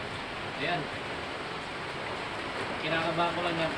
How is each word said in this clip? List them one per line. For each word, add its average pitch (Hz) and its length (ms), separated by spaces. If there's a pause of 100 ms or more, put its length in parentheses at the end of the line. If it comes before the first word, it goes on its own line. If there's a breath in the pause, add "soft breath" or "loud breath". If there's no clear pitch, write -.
(640)
Ayan. 175 160 (2000)
Kinakabahan 165 560
ko 170 80
lang 170 140
yan, 160 200